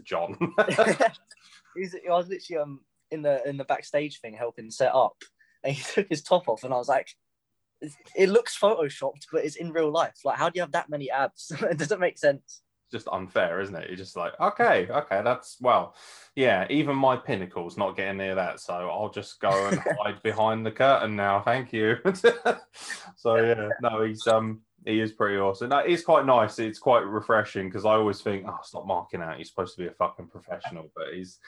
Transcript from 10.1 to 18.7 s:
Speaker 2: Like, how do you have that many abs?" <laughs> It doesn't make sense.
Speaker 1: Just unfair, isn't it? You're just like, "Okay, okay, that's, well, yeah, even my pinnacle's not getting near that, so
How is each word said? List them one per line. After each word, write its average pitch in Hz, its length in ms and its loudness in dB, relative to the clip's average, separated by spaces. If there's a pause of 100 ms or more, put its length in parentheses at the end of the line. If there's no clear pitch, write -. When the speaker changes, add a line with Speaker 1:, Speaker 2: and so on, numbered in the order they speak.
Speaker 2:
Like, 127 140 0
how 151 100 0
do 175 100 -4
you 175 40 -2
have 147 100 -6
that 165 180 -2
many 143 200 -6
abs?" - 460 -2
<laughs> 139 60 -6
It 170 160 0
doesn't 170 220 -2
make 180 180 0
sense. - 440 0 (280)
Speaker 1:
Just - 180 -10
unfair, 92 540 -2
isn't 98 120 -8
it? 80 140 -10
You're 90 80 -10
just 95 220 -14
like, 87 200 -6
"Okay, 185 520 4
okay, 143 340 -2
that's, 123 380 -2
well, 110 340 4 (400)
yeah, 107 320 4
even 143 260 0
my 135 220 2
pinnacle's 92 600 -6
not 95 180 -2
getting 98 220 -4
near 95 160 -4
that, 90 260 -2
so - 140 -8